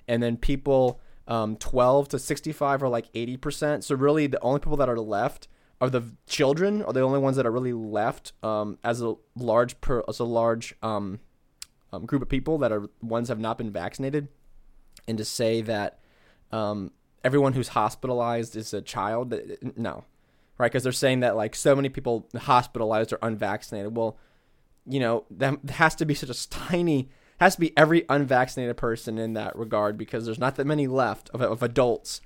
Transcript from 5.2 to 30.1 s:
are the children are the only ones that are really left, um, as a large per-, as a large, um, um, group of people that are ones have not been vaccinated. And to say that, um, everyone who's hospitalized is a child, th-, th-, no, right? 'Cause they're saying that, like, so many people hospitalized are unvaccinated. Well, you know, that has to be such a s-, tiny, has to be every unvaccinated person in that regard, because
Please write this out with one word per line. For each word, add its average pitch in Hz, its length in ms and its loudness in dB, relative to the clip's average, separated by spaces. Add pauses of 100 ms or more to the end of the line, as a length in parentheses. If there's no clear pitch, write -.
are 131 100 2
the 123 120 0 (240)
children 180 560 2
are - 100 -4
the 131 100 2
only 131 160 2
ones 135 180 2
that 123 100 2
are 113 60 2
really 127 220 -2
left, 110 580 -4 (100)
um, 107 400 -2
as 117 200 -2
a 113 120 -2 (220)
large 120 440 2
per-, 120 280 0
as 110 100 -6
a 120 60 0
large, 117 580 0
um, 104 380 -4 (720)
um, 92 120 -10
group 131 180 -2
of 123 60 -6
people 151 300 -2
that 120 140 2
are 104 160 -4 (120)
ones 117 280 -2
have 117 100 -4
not 113 200 -4
been 113 120 -6
vaccinated. 135 580 -4 (800)
And 113 120 -4
to 107 60 -4
say 113 380 0
that, 107 380 -4 (500)
um, 104 400 -4 (320)
everyone 135 300 4
who's 123 160 -2
hospitalized 117 880 -2
is 110 180 -10
a 101 80 -4
child, 113 480 -4
th-, 110 160 -6
th-, - 300 -12
no, 104 280 -8 (520)
right? 120 160 2
'Cause 127 100 0
they're 127 100 0
saying 131 280 2
that, 117 160 2
like, 110 180 -2
so 143 220 4
many 139 140 0
people 127 460 -4
hospitalized 113 760 2
are - 100 -6
unvaccinated. 107 760 -4
Well, 113 220 -2 (680)
you 131 120 -2
know, 117 320 0
that 135 280 -2 (120)
has 160 260 4
to 160 100 -2
be 147 80 0
such 131 160 -8
a - 20 -8
s-, - 140 -8
tiny, 170 640 0 (300)
has 185 160 6
to - 60 -6
be 160 160 2
every 160 320 6
unvaccinated 127 680 2
person 113 400 -4
in 113 180 -4
that 107 220 -6
regard, 107 400 0
because 113 280 -6